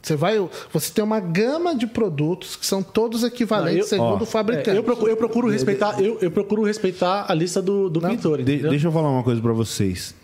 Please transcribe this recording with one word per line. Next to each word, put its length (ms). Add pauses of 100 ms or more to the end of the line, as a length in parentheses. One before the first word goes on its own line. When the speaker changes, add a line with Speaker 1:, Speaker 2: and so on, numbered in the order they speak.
Speaker 1:
Você 80
vai, 240 (340)
você 200
tem 100
uma 160
gama 560
de 100
produtos 720
que 100
são 160
todos 440
equivalentes 680
Speaker 2:
Não, 80
eu, 80
Speaker 1:
segundo 140
Speaker 3:
Ó, 20
Speaker 1:
o 40
fabricante. 440
Speaker 2:
é, 80
eu 60
procu-, 240
eu 80
procuro 320
Speaker 3:
De-, 60
Speaker 2:
respeitar, 420
Speaker 3:
de-, 80
Speaker 2:
eu, 160
eu 100
procuro 320
respeitar 680
a 60
lista 260
do, 300
do 100
Speaker 1:
Não. 100
Speaker 2:
pintor, 300
Speaker 3:
De-, 120
Speaker 2:
entendeu? 180
Speaker 3:
deixa 160
eu 60
falar 180
uma 140
coisa 180
pra 100
vocês. 720